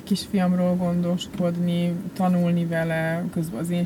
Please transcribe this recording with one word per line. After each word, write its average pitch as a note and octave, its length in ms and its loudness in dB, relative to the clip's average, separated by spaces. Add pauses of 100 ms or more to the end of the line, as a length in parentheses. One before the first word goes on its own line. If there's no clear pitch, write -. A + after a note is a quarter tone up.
kisfiamról F3+ 720 2
gondoskodni, F3 1160 0 (200)
tanulni F3 520 2
vele, E3 580 -2 (100)
közben D#3+ 260 -4
az E3+ 100 -4
én F3 160 0